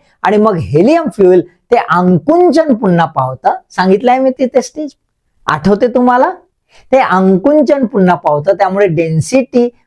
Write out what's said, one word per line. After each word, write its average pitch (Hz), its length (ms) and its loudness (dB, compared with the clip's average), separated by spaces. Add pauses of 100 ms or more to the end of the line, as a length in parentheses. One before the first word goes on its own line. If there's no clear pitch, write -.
(220)
आणि 214 140 0
मग 208 200 0
हेलियम 185 520 0
फ्युएल 185 340 2 (300)
ते 240 40 4
आकुंचन 262 960 0
पुन्हा 180 320 0
पावतं. 131 480 -4 (160)
सांगितलंय 196 480 0
मी 262 120 0
तिथे 254 320 -2
स्टेज, 302 280 -12 (560)
आठवते 196 400 0
तुम्हाला? 247 440 0 (640)
ते 262 60 2
आकुंचन 208 880 0
पुन्हा 185 280 0
पावतं, 156 380 -2
त्यामुळे 190 340 0
डेन्सिटी, 175 840 -2 (180)